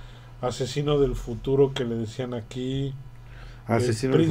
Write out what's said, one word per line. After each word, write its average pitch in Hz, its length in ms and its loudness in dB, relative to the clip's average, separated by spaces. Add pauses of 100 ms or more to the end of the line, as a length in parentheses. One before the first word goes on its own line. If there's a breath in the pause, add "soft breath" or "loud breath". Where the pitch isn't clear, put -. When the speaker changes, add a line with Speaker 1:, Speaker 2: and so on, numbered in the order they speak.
(400 loud breath)
Speaker 1:
Asesino 143 580 0
del 127 160 4
futuro 135 580 2
que 135 120 -2
le 117 100 0
decían 117 400 -4
aquí, 131 580 -4 (760 loud breath)
Speaker 2:
Asesino 120 460 2
Speaker 1:
El 160 120 8
Speaker 2:
del - 40 4